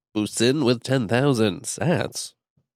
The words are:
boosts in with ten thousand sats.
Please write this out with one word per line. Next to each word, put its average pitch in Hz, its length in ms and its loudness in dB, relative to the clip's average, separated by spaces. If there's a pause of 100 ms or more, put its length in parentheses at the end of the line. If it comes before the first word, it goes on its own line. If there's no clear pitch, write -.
(140)
boosts 107 260 -2
in 131 240 2
with 117 180 2
ten 131 260 -2
thousand 117 540 2
sats. - 720 -4 (420)